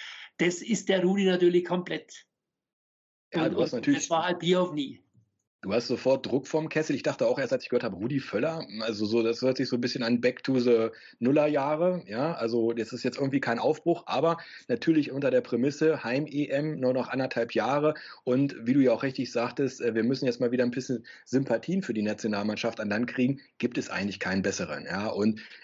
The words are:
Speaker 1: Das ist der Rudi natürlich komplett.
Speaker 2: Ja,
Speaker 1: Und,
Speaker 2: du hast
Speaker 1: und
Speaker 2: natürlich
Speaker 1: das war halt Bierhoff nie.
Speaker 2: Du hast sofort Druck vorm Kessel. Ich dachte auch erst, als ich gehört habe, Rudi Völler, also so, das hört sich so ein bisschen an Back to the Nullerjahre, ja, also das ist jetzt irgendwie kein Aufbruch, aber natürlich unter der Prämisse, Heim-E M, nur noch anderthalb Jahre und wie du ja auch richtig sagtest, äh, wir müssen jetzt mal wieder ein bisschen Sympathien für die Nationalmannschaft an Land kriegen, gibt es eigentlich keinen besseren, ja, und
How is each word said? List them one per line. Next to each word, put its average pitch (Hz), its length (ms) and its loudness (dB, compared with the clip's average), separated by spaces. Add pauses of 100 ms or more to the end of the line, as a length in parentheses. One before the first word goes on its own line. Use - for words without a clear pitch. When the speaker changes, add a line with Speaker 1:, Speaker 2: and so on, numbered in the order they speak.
(380)
Speaker 1:
Das 175 240 0
ist 208 260 -2
der 190 140 4
Rudi 190 220 4
natürlich 175 400 4
komplett. - 600 -6 (1080)
Speaker 2:
Ja, 165 120 0
Speaker 1:
Und, - 100 0
Speaker 2:
du - 80 2
hast - 100 -2
Speaker 1:
und 120 100 -4
Speaker 2:
natürlich 147 180 2
Speaker 1:
das - 100 -4
war 165 140 2
halt 180 160 -2
Bierhoff 180 320 2
nie. 135 320 -8 (580)
Speaker 2:
Du 95 120 -4
hast 120 140 0
sofort 127 360 0
Druck 135 240 -2
vorm 156 220 -2
Kessel. 156 260 0
Ich - 60 -6
dachte 135 240 0
auch 127 120 0
erst, 131 140 -2
als 127 120 0
ich - 40 -12
gehört 120 160 0
habe, 98 120 -4
Rudi 120 220 -2
Völler, 139 480 -4 (140)
also 110 240 -4
so, 113 180 2
das 113 200 0
hört 131 160 2
sich 131 100 -2
so 127 80 -2
ein 120 60 -2
bisschen 123 200 -4
an 120 200 2
Back 123 200 -2
to 131 160 0
the 117 300 4 (300)
Nullerjahre, 151 880 2
ja, 127 260 -2
also 117 400 0
das 113 220 -4
ist 120 80 -10
jetzt 123 160 -2
irgendwie 139 220 0
kein 117 180 -2
Aufbruch, 156 480 0
aber 160 320 0 (300)
natürlich 147 440 2
unter 139 180 0
der 123 120 4
Prämisse, 143 600 2
Heim-E 143 440 -2
M, 147 340 -2
nur 127 140 2
noch 123 140 -2
anderthalb 127 440 -2
Jahre 143 400 2 (320)
und 135 380 2
wie 113 100 2
du 143 80 6
ja 131 120 8
auch 135 100 0
richtig 135 300 -2
sagtest, 123 500 -2
äh, 113 120 2
wir 110 80 2
müssen 135 220 2
jetzt 123 160 0
mal 120 100 2
wieder 123 140 2
ein 123 60 2
bisschen 127 340 -4 (220)
Sympathien 135 560 0
für 123 100 -4
die 107 80 -2
Nationalmannschaft 107 800 -2
an 104 80 -4
Land 110 200 -2
kriegen, 131 340 0 (160)
gibt - 180 -2
es - 140 -4
eigentlich 95 280 -4
keinen 95 220 -2
besseren, 90 460 -4
ja, 101 220 -4
und 107 340 0 (220)